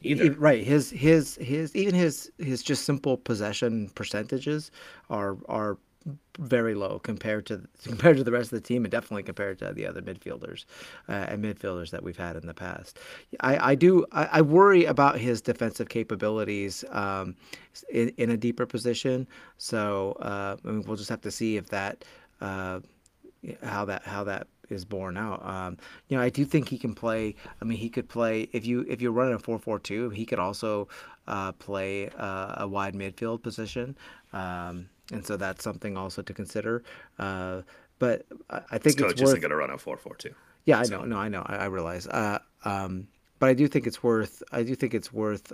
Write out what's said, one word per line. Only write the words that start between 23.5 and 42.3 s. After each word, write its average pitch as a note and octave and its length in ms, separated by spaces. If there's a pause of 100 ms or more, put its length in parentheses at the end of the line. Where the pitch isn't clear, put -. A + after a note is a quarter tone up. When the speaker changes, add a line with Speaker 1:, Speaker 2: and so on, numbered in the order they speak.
Speaker 2:
how G#2 220
that, G2 180
how G2+ 220
that G2 240 (200)
is F#2+ 160
borne F#2+ 320
out. G2 280
Um, F#2 320 (320)
you C3+ 80
know, B2+ 60
I B2 60
do C#3 160
think C#3 240
he C3 100
can A2 160
play. A2 400 (260)
I - 40
mean, A2+ 140
he A2+ 100
could A#2 200
play A2+ 440
if A2+ 140
you, B2 220
if A#2+ 120
you're A#2+ 120
running B2 220
a A2+ 40
four A2+ 200
four G#2+ 200
two, A2 320
he G#2+ 160
could A2 140
also, G2+ 480 (380)
uh, G2 260
play, G2 560 (100)
uh, F#2+ 400
a G2+ 80
wide G2 280
midfield G#2+ 480
position, A#2+ 540 (360)
um, F2+ 560 (240)
and G#2+ 120
so G#2 120
that's F#2+ 260
something G2+ 340
also F#2+ 240
to G2+ 140
consider. A2+ 480 (360)
Uh, F#2 440 (360)
but - 280 (240)
I, - 60 (160)
I A#2 60
think - 60
Speaker 1:
His D3 100
Speaker 2:
it's C#3 80
Speaker 1:
coach F#2 200
isn't C3+ 140
Speaker 2:
worth F2 40
Speaker 1:
gonna D2+ 160
run C#2+ 140
a C2+ 80
four - 180
four - 200
two. - 180 (300)
Speaker 2:
Yeah, A2+ 160
I - 20
Speaker 1:
So A2 160
Speaker 2:
know. - 60
No, A2+ 120
I G2+ 120
know. G2 180
I, G2+ 100
I G2 100
realize. F2+ 420
Uh, G#2 320 (240)